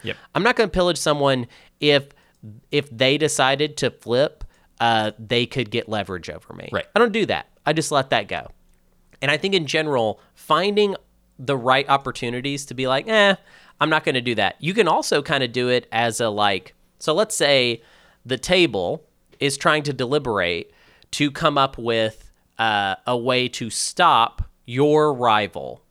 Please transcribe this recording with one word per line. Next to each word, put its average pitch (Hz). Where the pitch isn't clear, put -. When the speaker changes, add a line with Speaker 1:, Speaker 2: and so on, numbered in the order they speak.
Speaker 1:
Yep. 101
Speaker 2:
I'm 180
not 247
gonna 220
pillage 175
someone 139
if, 143
if 143
they 131
decided 143
to 127
flip, 127
uh, 110
they 120
could 117
get 120
leverage 98
over -
me. -
Speaker 1:
Right. -
Speaker 2:
I -
don't 233
do 208
that. 95
I 156
just 156
let 139
that 107
go. 80
And 139
I 151
think 196
in 165
general, 135
finding 202
the 135
right 127
opportunities 139
to -
be 131
like, 135
"Eh, 208
I'm 147
not 156
gonna 135
do 120
that." 98
You 170
can 208
also 156
kinda 139
do 123
it 123
as 117
a, 117
like, 101
so 156
let's 214
say 131
the 127
table 139
is 139
trying 151
to 143
deliberate 117
to 147
come 147
up 135
with, 113
uh, 101
a 123
way 127
to 120
stop 131
your 147
rival. 104